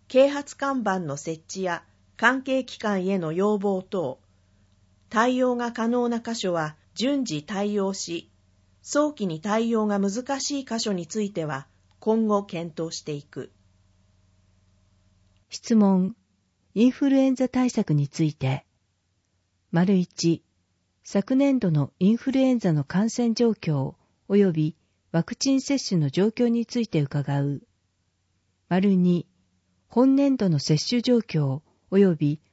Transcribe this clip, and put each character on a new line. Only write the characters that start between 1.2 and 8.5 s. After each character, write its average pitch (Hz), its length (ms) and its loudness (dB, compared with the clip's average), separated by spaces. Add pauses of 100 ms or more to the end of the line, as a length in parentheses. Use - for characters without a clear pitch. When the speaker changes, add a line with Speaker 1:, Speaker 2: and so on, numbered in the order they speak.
Speaker 1:
置 190 140 -8
や 175 200 -6 (320)
関 262 280 2
係 262 200 -2
機 - 140 -14
関 196 300 -2
へ 196 100 0
の 160 140 -4
要 202 260 0
望 196 240 -2
等、 170 380 -6 (920)
対 254 320 0
応 247 140 2
が 240 160 -4
可 226 160 -4
能 240 220 0
な 233 100 -2
箇 233 160 -8
所 185 180 -2
は 156 220 -4 (180)
順 269 320 -2
次 151 180 -6
対 208 360 -4
応 190 140 -2
し、 - 360 -10 (540)